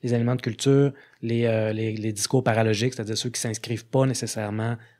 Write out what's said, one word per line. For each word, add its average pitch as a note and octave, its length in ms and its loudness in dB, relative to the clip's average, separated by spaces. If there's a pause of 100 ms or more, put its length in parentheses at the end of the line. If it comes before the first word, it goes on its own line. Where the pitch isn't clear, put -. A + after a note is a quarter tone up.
les A#2+ 120 0
éléments A#2+ 200 2
de B2 80 -4
culture, C#3 500 4 (300)
les, A#2 220 0
euh, A2 280 2
les, A2 200 -2
les A2 200 -4
discours B2+ 300 0
paralogiques, A2 520 2
c'est-à-dire G#2+ 220 -6
ceux B2 140 -4
qui - 100 -8
s'inscrivent A2+ 460 -6
pas C3+ 200 2
nécessairement A2+ 720 -2 (240)